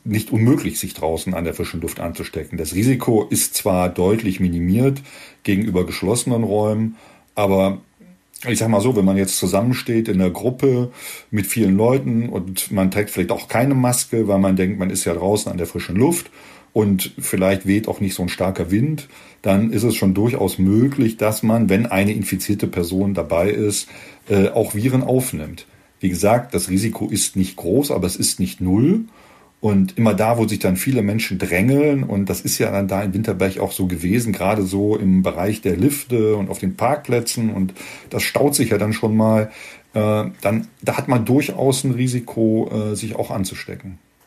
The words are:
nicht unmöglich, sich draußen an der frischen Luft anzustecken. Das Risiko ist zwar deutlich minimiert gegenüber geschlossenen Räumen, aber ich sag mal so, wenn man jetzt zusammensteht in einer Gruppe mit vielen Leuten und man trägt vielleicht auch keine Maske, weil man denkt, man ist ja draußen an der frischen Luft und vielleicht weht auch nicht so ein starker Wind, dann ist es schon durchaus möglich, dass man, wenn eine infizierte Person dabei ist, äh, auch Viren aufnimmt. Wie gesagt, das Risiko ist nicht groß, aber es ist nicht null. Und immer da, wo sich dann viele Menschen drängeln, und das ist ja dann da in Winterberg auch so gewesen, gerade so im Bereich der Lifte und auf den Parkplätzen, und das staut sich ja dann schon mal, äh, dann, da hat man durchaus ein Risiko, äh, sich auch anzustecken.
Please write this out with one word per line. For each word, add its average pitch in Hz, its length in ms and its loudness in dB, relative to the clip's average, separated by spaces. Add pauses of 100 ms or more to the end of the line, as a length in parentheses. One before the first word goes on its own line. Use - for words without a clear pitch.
nicht 107 260 -2
unmöglich, 117 480 2
sich - 140 -8
draußen 82 400 -4
an 85 100 -4
der 82 100 -4
frischen 85 280 -8
Luft 82 180 -8
anzustecken. 85 580 -8
Das 82 160 -6
Risiko 113 560 2
ist - 260 -2
zwar 90 340 0
deutlich 95 500 0
minimiert 95 640 2 (420)
gegenüber 95 420 0
geschlossenen 113 600 -2
Räumen, 107 500 0 (400)
aber 98 440 2 (680)
ich 120 100 -2
sag 113 120 0
mal 107 100 4
so, 120 160 2
wenn 101 80 4
man 95 140 2
jetzt 98 200 -2
zusammensteht 113 680 0
in 95 140 2
einer 92 80 2
Gruppe 123 600 0 (380)
mit 104 160 -2
vielen 101 300 2
Leuten 120 540 2
und 95 420 -8
man 95 180 2
trägt 104 200 -2
vielleicht 90 220 -4
auch - 180 -6
keine 135 260 2
Maske, 123 540 0
weil 98 100 4
man 95 160 4
denkt, 95 240 0
man 92 100 -2
ist 95 140 -4
ja 90 100 0
draußen 98 380 0
an 90 60 -6
der 85 100 -4
frischen 87 300 -6
Luft 160 340 2 (400)
und 101 480 2
vielleicht 95 480 0
weht 104 220 2
auch - 100 -6
nicht 95 160 -2
so 92 80 -4
ein 87 60 -2
starker 90 420 -2
Wind, 139 380 -2 (320)
dann 104 300 2
ist 110 120 0
es 113 100 2
schon 98 200 2
durchaus 101 440 0
möglich, 113 600 2
dass 107 260 0
man, 113 240 4
wenn 98 180 4
eine 101 280 2
infizierte 101 540 -2
Person 95 460 -2
dabei 92 360 0
ist, 104 400 -2 (400)
äh, 101 180 4
auch 107 260 0
Viren 127 300 2
aufnimmt. 127 640 -2 (340)
Wie 95 100 0
gesagt, 101 440 2
das 92 160 -2
Risiko 110 400 -2
ist - 260 -2
nicht 92 220 -2
groß, 120 340 2
aber 92 160 0
es 90 80 -4
ist - 240 -2
nicht 92 220 -2
null. 120 400 4 (640)
Und 98 340 2
immer 110 160 4
da, 107 240 2
wo 113 80 2
sich 104 140 -4
dann 92 160 2
viele 127 280 0
Menschen 101 340 -2
drängeln, 135 680 2
und 98 260 -2
das - 120 -4
ist - 180 -4
ja 113 100 0
dann 98 200 0
da 95 120 -2
in 98 120 -2
Winterberg 98 460 0
auch 98 120 -2
so 95 160 -4
gewesen, 90 460 0
gerade 98 300 0
so 101 340 0
im 92 260 4
Bereich 90 380 -2
der 90 160 0
Lifte 113 580 0
und 98 140 -4
auf 95 100 -8
den 92 160 -4
Parkplätzen, 120 760 -2
und 98 240 -2 (360)
das - 140 -4
staut 139 320 0
sich 117 160 0
ja 104 60 2
dann 107 140 0
schon 110 240 0
mal, 110 360 4 (420)
äh, 107 320 0 (160)
dann, 113 260 -2 (140)
da - 160 -2
hat - 100 -6
man 127 160 2
durchaus 131 640 2
ein 135 60 0
Risiko, 117 840 0
äh, 107 240 -2
sich 107 180 -8
auch - 160 -4
anzustecken. - 680 -8 (280)